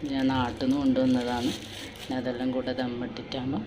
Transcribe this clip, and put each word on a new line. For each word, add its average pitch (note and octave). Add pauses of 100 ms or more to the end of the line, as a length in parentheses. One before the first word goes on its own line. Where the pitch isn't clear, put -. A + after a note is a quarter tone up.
(140)
ഞാൻ C3+
നാട്ടിൽ -
നിന്ന് C3+
കൊണ്ടുവന്നതാണ്. B2+ (480)
പിന്നെ -
അതെല്ലാം B2+
കൂടെ B2+
ദമ്മിട്ടിട്ടാകുമ്പോൾ B2+